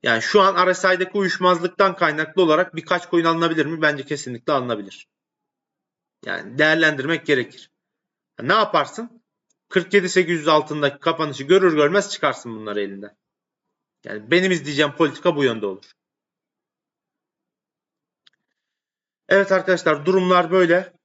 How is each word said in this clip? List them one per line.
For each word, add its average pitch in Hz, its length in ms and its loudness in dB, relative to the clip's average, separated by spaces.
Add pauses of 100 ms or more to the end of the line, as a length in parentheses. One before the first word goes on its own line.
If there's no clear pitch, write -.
Yani 113 180 0
şu 208 200 2
an 185 260 4
R 185 60 2
S 185 220 2
I'deki 180 220 -6
uyuşmazlıktan 180 760 0
kaynaklı 156 460 -2
olarak 165 340 2
birkaç 170 340 -4
coin 170 160 0
alınabilir 165 400 0
mi? 156 160 -8
Bence 147 240 -2
kesinlikle 139 480 -6
alınabilir. 117 540 -6 (1160)
Yani 98 320 -10
değerlendirmek 156 680 0
gerekir. 127 460 -4 (720)
Ne 143 120 0
yaparsın? 214 680 -2 (480)
Kırk 175 240 -2
yedi 185 160 2
sekiz 175 300 0
yüz 143 80 -2
altındaki 151 520 0
kapanışı 156 440 -4
görür 175 320 4
görmez 170 360 2
çıkarsın 123 440 -4
bunları 104 260 -8
elinden. 98 360 -12 (840)
Yani 107 280 -8
benim 180 200 2
izleyeceğim 151 400 -2
politika 160 440 0
bu 143 80 0
yönde 113 220 -2
olur. 98 260 -10 (3500)
Evet 196 220 2
arkadaşlar, 170 540 0
durumlar 180 460 2
böyle. 185 420 2 (120)